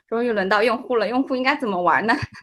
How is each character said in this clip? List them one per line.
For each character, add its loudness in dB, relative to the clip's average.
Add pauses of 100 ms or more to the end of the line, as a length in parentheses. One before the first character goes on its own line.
终 -2
于 0
轮 0
到 2
用 2
户 -4
了， 0
用 0
户 -2
应 -4
该 2
怎 -4
么 -2
玩 2
呢？ 2 (300)